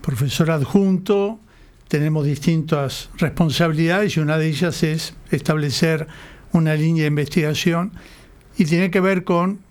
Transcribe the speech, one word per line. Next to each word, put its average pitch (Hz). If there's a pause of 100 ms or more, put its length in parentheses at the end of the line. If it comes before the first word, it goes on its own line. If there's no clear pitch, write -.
profesor 143
adjunto. 196 (480)
Tenemos 156
distintas 147
responsabilidades 165
y -
una 156
de 156
ellas 160
es 160 (160)
establecer 156 (440)
una 156
línea 160
de 151
investigación 156 (680)
y 180
tiene 170
que 190
ver 185
con 180 (120)